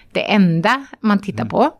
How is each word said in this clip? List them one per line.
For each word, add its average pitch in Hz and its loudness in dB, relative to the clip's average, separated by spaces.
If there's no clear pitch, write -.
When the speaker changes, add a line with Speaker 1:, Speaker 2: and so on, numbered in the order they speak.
Speaker 1:
det - -2
enda 202 2
man 208 0
tittar 202 -6
Speaker 2:
Mm. - -6
Speaker 1:
på. 220 2